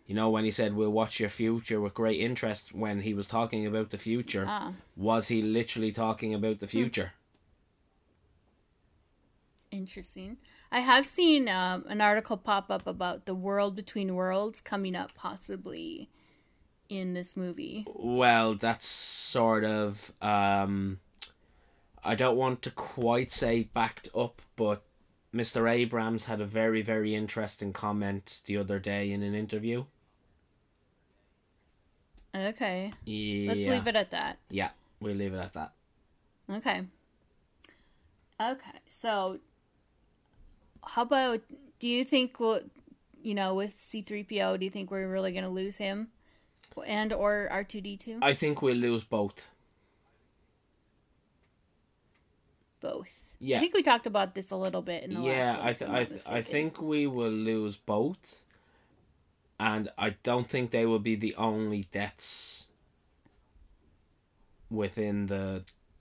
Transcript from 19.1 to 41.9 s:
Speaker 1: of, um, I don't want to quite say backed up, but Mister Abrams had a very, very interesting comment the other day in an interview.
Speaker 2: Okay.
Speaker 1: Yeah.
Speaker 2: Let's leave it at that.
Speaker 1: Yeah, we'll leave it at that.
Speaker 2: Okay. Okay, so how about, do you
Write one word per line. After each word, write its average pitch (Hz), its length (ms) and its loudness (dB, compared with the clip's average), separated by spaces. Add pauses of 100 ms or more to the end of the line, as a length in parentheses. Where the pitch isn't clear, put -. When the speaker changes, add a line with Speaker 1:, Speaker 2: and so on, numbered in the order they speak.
Speaker 1:
of, 107 480 -2 (100)
um, 98 800 2 (1040)
I 110 100 0
don't 123 220 4
want 127 260 2
to 127 80 -6
quite 120 600 0
say 117 320 2
backed - 500 -2
up, 120 260 -4 (140)
but 104 300 0 (480)
Mister 117 340 0
Abrams 117 600 2
had 110 140 -4
a 104 60 -2
very, 110 360 2
very 107 340 0
interesting 107 560 -4
comment 101 760 -4
the 101 100 -2
other 101 220 -2
day 101 320 -2
in 101 140 -2
an 101 100 -2
interview. 110 500 -2 (2500)
Speaker 2:
Okay. 196 580 -2 (120)
Speaker 1:
Yeah. 208 440 -2
Speaker 2:
Let's 214 100 0 (100)
leave 247 200 2
it 220 80 2
at 202 160 0
that. 151 260 -4 (100)
Speaker 1:
Yeah, - 220 -2 (300)
we'll 104 160 -2
leave 98 180 -2
it 92 40 -4
at 90 160 -8
that. 78 180 -8 (760)
Speaker 2:
Okay. 196 380 -4 (1500)
Okay, 254 380 -4 (100)
so 196 520 0 (1400)
how - 180 -2
about, 247 380 2 (400)
do 240 80 -4
you 240 160 2